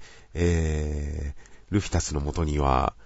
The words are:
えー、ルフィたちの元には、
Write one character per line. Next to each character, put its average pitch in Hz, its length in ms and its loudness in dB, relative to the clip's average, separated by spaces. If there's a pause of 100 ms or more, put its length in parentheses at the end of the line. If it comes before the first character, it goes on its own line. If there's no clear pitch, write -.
(340)
え 76 1000 0 (360)
ー、 92 40 0
ル 101 60 2
フ - 80 -4
ィ - 40 -12
た 87 80 4
ち - 120 -4
の 73 80 0
元 73 240 -2
に 73 140 0
は、 67 360 2 (120)